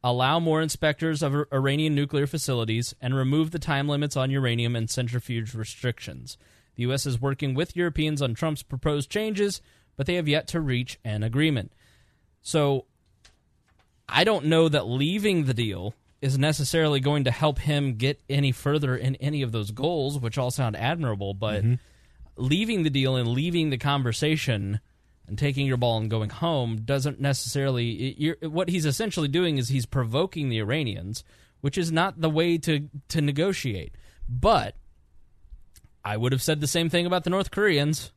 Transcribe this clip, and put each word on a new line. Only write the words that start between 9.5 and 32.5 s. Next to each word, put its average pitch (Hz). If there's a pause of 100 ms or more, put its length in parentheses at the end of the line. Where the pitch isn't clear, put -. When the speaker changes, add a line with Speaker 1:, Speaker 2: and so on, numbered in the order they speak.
Speaker 1:
but -
they 175
have 170
yet 151
to 165
reach 127
an 107
agreement." 135 (720)
So 143 (1200)
I 156
don't 190
know 160
that 135
leaving 165
the 131
deal 104 (280)
is 135
necessarily 151
going 143
to 127
help 147
him 143
get 135
any 139
further 143
in 131
any 143
of 117
those 107
goals, 143
which 117
all 127
sound 117
admirable, 113
but 104
Speaker 2:
Mm-hmm. 120 (640)
Speaker 1:
leaving 185
the 156
deal 131
and 120
leaving 156
the 131
conversation 123 (480)
and 104
taking 139
your 131
ball 120
and 110
going 107
home 120
doesn't 139
necessarily, 131 (180)
it, -
you're, 160
what 175
he's 170
essentially 156
doing 160
is 117
he's 127
provoking 139
the 113
Iranians, 110 (360)
which 139
is 165
not 160
the 160
way 170